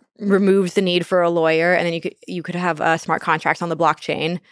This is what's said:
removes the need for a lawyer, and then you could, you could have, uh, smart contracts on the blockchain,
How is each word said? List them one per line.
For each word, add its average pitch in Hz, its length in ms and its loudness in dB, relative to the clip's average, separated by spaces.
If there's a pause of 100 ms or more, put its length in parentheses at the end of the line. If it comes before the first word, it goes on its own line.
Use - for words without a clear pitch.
(200)
removes 196 560 2
the 202 60 0
need 180 240 0
for 185 180 2
a 170 80 2
lawyer, 165 420 2
and 175 120 2
then 170 80 -2
you 165 80 -4
could, - 140 -8 (120)
you 175 160 -8
could 175 100 -10
have, 175 260 -2
uh, 160 160 2
smart 170 280 -4
contracts 156 380 0
on 170 80 -4
the 160 80 -4
blockchain, 160 640 -2 (120)